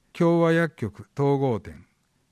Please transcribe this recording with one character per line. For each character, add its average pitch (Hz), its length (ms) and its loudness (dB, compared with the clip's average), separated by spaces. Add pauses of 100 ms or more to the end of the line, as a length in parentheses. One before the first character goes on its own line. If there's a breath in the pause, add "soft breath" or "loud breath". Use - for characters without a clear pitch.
(120)
共 170 280 2
和 165 120 2
薬 165 220 0
局 - 400 -10
統 139 240 0
合 127 220 -2
店。 - 260 -18 (460)